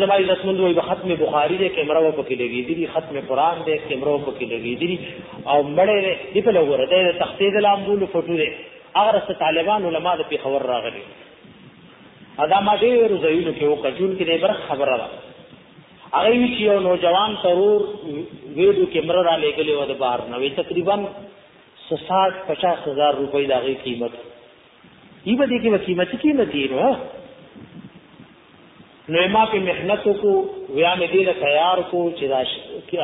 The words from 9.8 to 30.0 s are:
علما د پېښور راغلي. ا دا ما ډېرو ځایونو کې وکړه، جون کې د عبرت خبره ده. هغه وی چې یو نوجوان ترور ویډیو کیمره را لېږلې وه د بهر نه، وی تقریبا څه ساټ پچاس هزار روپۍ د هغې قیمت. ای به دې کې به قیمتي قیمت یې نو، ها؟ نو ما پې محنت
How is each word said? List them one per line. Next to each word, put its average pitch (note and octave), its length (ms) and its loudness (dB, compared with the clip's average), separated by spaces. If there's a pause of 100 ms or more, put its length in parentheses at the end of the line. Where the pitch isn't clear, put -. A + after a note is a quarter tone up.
علما E3+ 300 0
د D#3+ 140 -2
پېښور C#3 320 -2
راغلي. A2+ 400 -4 (1400)
ا D3+ 80 2
دا F#3+ 140 2
ما G#3 160 2
ډېرو A3 480 4
ځایونو E3 340 2
کې D3+ 60 0
وکړه، D3 340 0
جون F#3+ 180 -2
کې F#3 60 -4
د E3 80 0
عبرت E3 280 2 (100)
خبره C3+ 280 0
ده. A2+ 120 -6 (1040)
هغه F3+ 180 4
وی B3 240 4
چې G#3+ 60 -4
یو G3+ 200 4
نوجوان F#3 600 2
ترور G3+ 400 4 (760)
ویډیو F3+ 360 4
کیمره E3 300 2
را E3+ 140 2
لېږلې D3+ 400 -2
وه C#3+ 100 -2
د C3+ 120 -4
بهر B2 220 -2 (100)
نه، A#2+ 80 -8
وی C#3 120 -2
تقریبا F3+ 460 -2 (920)
څه D#3+ 80 -4 (100)
ساټ F#3+ 260 2 (140)
پچاس E3 320 0 (100)
هزار D3 260 2
روپۍ C#3 320 -2
د C3+ 60 0
هغې B2+ 220 0 (100)
قیمت. A#2+ 280 -6 (1120)
ای G#3 100 2
به C#4 100 2
دې A#3+ 160 0
کې A3+ 80 2
به G3 80 4
قیمتي F3+ 380 -2
قیمت C4 380 2
یې C3+ 160 -2
نو، C3 80 -2
ها؟ A#3+ 140 4 (2250)
نو E3+ 200 2
ما G#3+ 180 4
پې A3 120 -2 (100)
محنت F3+ 380 -2